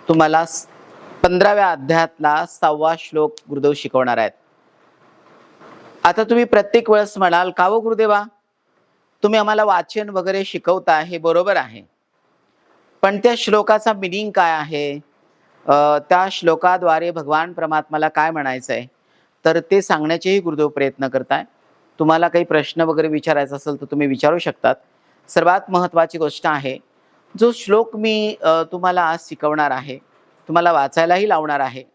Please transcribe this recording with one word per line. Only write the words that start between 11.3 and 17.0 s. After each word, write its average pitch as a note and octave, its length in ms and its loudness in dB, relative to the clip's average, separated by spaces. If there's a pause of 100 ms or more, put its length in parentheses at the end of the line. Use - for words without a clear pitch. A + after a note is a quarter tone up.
आहे, A2+ 260 -6 (1200)
पण G3 160 0
त्या A#3 180 2
श्लोकाचा G#3+ 560 2
मीनिंग G3 380 -6
काय F3 220 2
आहे? D3 420 -4 (720)
अ, D3 320 4 (100)
त्या F#3 220 2
श्लोकाद्वारे E3+ 800 0